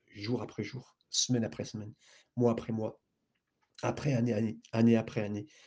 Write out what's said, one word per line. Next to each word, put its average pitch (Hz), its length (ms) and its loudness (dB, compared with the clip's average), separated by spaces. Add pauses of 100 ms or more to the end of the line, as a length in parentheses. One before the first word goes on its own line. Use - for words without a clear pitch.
(160)
jour 107 260 -4
après 107 220 -8
jour, - 320 -12 (160)
semaine 120 320 2
après - 220 -6
semaine, 107 280 -12 (420)
mois 120 180 4
après 117 200 -6
mois, 110 260 -4 (840)
après 135 300 0
année, 120 200 2
année, 110 260 0 (140)
année 117 220 8
après 113 260 0
année, 104 260 -4 (200)